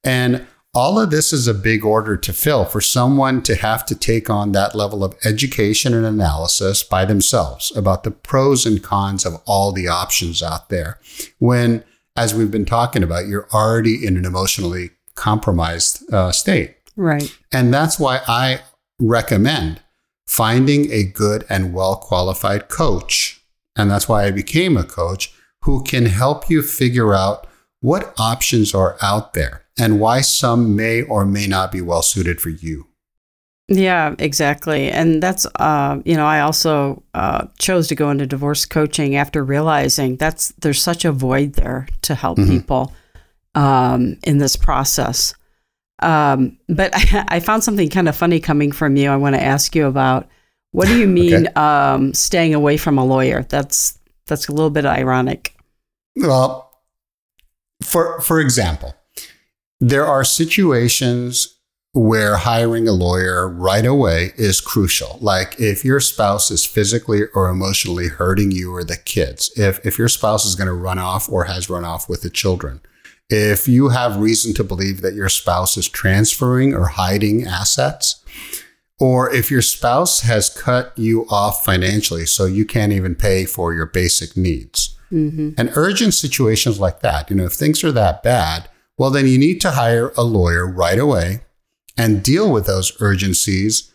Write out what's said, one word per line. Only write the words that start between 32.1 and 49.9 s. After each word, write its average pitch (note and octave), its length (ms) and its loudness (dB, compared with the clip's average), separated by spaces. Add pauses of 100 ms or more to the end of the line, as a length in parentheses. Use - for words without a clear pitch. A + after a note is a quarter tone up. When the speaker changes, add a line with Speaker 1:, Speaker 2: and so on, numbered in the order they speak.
Speaker 1:
for E2+ 80 -6
you. D#2+ 380 -10 (800)
Speaker 2:
Yeah, F#3 520 2
exactly. D3 720 -2
And D#3+ 340 2
that's, F#3 220 0 (100)
uh, C#3+ 500 0
you E3 100 2
know, D3+ 100 2
I D3+ 160 2
also, D3 600 0 (140)
uh, - 320 -4 (120)
chose F3 300 0
to D#3 60 -2
go D3 160 0
into C#3 160 0
divorce C#3+ 380 -2
coaching D3 500 0
after C#3+ 280 -2
realizing C#3 720 0
that's, - 420 -4
there's C#3+ 220 0
such E3+ 220 -2
a E3 80 2
void C#3 420 0
there B2+ 340 0 (160)
to D3 120 -2
help - 220 -2
Speaker 1:
Mm-hmm. G2+ 140 4
Speaker 2:
people, B2+ 420 -2 (600)
um, B2+ 680 2
in C#3+ 140 2
this C#3 180 2
process. - 800 0 (640)
Um, C#3+ 580 2 (120)
but F3+ 220 0
<laughs> - 20 -6
I, - 360 4
I E3+ 100 0
found G#3+ 240 0
something G3 260 0
kind F3 180 2
of D3 80 0
funny E3+ 240 2
coming D3 320 2
from C#3+ 260 0
you C#3 120 2
I C#3 60 2
wanna C#3 220 2
ask C3+ 380 0
you D3+ 120 2
about. C3 400 0 (440)